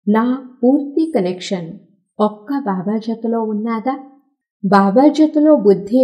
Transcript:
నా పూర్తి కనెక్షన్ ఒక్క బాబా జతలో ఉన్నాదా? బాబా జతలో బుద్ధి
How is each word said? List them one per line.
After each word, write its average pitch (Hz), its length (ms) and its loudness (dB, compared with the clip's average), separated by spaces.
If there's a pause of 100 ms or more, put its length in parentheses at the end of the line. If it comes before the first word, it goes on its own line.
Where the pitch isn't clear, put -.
నా 220 180 2 (400)
పూర్తి 294 500 0
కనెక్షన్ 180 540 -4 (500)
ఒక్క 208 300 -4 (100)
బాబా 190 400 -4
జతలో 226 440 -6
ఉన్నాదా? 220 520 -4 (680)
బాబా 196 440 4
జతలో 302 480 2
బుద్ధి 202 480 2